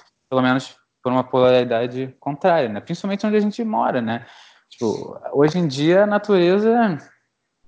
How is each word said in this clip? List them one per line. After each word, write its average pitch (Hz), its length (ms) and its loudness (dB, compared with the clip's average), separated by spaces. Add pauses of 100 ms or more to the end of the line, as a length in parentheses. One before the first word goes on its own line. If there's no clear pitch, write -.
(300)
pelo 131 120 0
menos 127 340 0 (280)
por 123 80 -2
uma 127 120 0
polaridade 127 960 0
contrária, 147 500 0
né? 104 100 -8
Principalmente 196 460 -6
onde 214 120 0
a - 20 2
gente 208 240 -2
mora, 127 380 -2
né? 117 240 -6 (440)
Tipo, 98 500 -6 (140)
hoje 151 260 2
em 170 80 0
dia 156 360 2
a 208 40 2
natureza 208 880 2 (720)